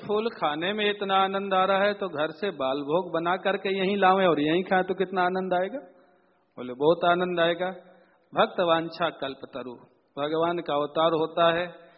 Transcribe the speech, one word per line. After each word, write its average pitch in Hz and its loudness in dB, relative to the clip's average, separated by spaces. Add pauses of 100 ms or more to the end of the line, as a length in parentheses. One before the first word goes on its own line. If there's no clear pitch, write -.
फूल 214 -2
खाने 165 -2
में 208 0
इतना 202 -2
आनंद 196 0
आ 185 4
रहा 196 2
है 208 2
तो 202 -6
घर 156 -2
से 190 -6
बाल 139 -2
भोग 165 -2
बना 170 0
करके 196 -2
यहीं 190 0
लावें 190 6
और 151 4
यहीं 160 2
खाएं 185 2
तो 185 -4
कितना 185 -2
आनंद 185 0
आएगा?" 190 -2 (760)
बोले, 123 -10
"बहुत 160 2
आनंद 175 2
आएगा।" 175 0 (600)
भक्त 214 2
वांछा 165 0
कल्पतरु, 135 -10 (500)
भगवान 160 0
का 165 -4
अवतार 147 0
होता 165 2
है 175 -6 (120)